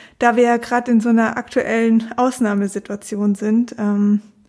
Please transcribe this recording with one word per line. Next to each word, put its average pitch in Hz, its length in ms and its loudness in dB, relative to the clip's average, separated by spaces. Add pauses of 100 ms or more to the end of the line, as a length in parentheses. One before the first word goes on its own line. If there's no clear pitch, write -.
(200)
da 233 180 2
wir 247 60 6
ja 240 120 4
gerade 240 340 -4
in 233 120 4
so 233 80 0
einer 226 260 2
aktuellen 226 800 0
Ausnahmesituation 208 1200 -2
sind, 220 420 -2
ähm, 208 440 0 (280)